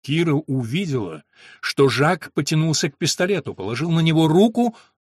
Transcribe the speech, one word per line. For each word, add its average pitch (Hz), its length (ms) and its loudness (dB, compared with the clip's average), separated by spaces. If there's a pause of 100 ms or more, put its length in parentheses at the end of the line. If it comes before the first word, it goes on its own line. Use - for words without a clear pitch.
Кира 156 340 0
увидела, 131 880 -4 (360)
что 139 300 2
Жак 147 440 0
потянулся 160 560 0
к - 80 -12
пистолету, 180 560 -2
положил 120 380 -4
на 165 80 2
него 160 300 4
руку, 226 480 2 (240)